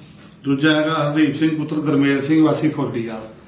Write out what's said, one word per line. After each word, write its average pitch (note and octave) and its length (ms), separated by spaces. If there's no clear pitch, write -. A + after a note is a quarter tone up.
ਦੂਜਾ C#3 300
ਹੈਗਾ D#3 200
ਹਰਦੀਪ D3 400
ਸਿੰਘ D#3 220
ਪੁੱਤਰ D3+ 260
ਗੁਰਮੇਲ C#3 400
ਸਿੰਘ D#3 220
ਵਾਸੀ E3+ 240
ਫੁੱਲੜੀਵਾਲ। A#2 600